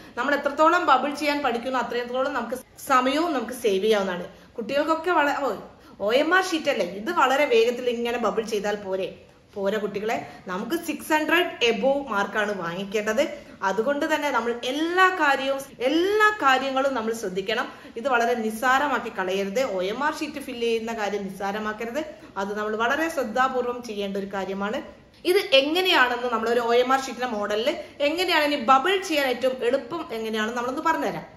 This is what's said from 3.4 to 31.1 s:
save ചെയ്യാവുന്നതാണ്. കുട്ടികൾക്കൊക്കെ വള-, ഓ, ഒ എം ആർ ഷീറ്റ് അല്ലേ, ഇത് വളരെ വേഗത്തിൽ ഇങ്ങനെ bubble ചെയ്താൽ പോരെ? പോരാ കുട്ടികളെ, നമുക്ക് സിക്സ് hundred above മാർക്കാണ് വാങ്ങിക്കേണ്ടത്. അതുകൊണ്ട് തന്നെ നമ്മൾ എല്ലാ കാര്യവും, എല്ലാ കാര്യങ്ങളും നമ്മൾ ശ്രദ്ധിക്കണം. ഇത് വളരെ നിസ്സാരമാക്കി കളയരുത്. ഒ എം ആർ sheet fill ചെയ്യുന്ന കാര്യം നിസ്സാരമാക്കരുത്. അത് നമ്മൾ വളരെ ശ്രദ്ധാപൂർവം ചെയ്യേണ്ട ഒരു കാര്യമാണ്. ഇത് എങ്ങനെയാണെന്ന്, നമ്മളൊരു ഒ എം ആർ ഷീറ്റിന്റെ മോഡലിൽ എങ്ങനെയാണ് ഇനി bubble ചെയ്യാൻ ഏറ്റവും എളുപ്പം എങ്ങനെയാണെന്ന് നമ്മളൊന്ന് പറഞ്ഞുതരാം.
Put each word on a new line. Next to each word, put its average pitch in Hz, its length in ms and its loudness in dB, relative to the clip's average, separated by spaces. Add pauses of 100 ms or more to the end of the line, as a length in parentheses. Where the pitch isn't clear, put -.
save 196 300 0
ചെയ്യാവുന്നതാണ്. 196 400 2 (340)
കുട്ടികൾക്കൊക്കെ 302 540 0
വള-, 285 280 2
ഓ, 254 140 -2 (460)
ഒ 202 140 0
എം 302 220 4
ആർ 381 80 6
ഷീറ്റ് 330 260 -2
അല്ലേ, 226 160 0
ഇത് 208 260 -6
വളരെ 285 340 4
വേഗത്തിൽ 240 440 2
ഇങ്ങനെ 233 280 -2
bubble 214 240 0
ചെയ്താൽ 208 340 -2
പോരെ? 190 400 -4 (380)
പോരാ 202 260 0
കുട്ടികളെ, 208 480 -4 (200)
നമുക്ക് 233 380 -4
സിക്സ് 302 280 -4
hundred 311 520 2
above 269 440 2
മാർക്കാണ് 202 520 -2
വാങ്ങിക്കേണ്ടത്. 202 680 -2 (360)
അതുകൊണ്ട് 285 520 0
തന്നെ 294 160 0
നമ്മൾ 233 240 0 (100)
എല്ലാ 339 440 2
കാര്യവും, 277 500 0 (200)
എല്ലാ 381 500 4 (120)
കാര്യങ്ങളും 269 540 2
നമ്മൾ 220 180 -2
ശ്രദ്ധിക്കണം. 214 540 -4 (300)
ഇത് 233 100 -4
വളരെ 240 260 2
നിസ്സാരമാക്കി 240 840 0
കളയരുത്. 196 420 -2
ഒ 196 200 -2
എം 226 220 -2
ആർ 302 100 0
sheet 302 260 -8
fill 262 200 -10
ചെയ്യുന്ന 226 340 -2
കാര്യം 202 300 -2
നിസ്സാരമാക്കരുത്. 214 800 -4 (340)
അത് 202 200 -4
നമ്മൾ 214 180 -4
വളരെ 277 340 0
ശ്രദ്ധാപൂർവം 247 800 -2
ചെയ്യേണ്ട 202 300 -6
ഒരു 196 160 -6
കാര്യമാണ്. 196 480 -4 (440)
ഇത് 359 120 4
എങ്ങനെയാണെന്ന്, 277 960 4
നമ്മളൊരു 226 260 2
ഒ 233 140 0
എം 254 200 4
ആർ 269 80 4
ഷീറ്റിന്റെ 247 260 -6
മോഡലിൽ 214 500 -2 (220)
എങ്ങനെയാണ് 320 440 2
ഇനി 294 120 0
bubble 269 420 4
ചെയ്യാൻ 294 300 0
ഏറ്റവും 254 260 0 (100)
എളുപ്പം 269 480 -2
എങ്ങനെയാണെന്ന് 220 460 -4
നമ്മളൊന്ന് 262 240 -4
പറഞ്ഞുതരാം. 269 420 0 (140)